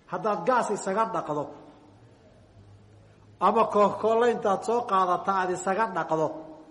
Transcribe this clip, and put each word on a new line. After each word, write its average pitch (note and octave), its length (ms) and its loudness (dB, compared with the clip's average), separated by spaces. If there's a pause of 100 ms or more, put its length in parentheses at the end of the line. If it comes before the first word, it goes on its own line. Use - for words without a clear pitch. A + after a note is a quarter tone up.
Haddaad F#3 360 -2
gaas B3 240 2
isaga G3 360 -2
dhaqdo, D3+ 380 -4 (2000)
ama G#3+ 260 4
Coca-Cola A3 640 2
intaad G3 320 0
soo A#3 180 0
qaadata F#3+ 520 0
aad F#3 180 0
isaga F#3+ 360 -2
dhaqdo, D#3+ 400 -2 (420)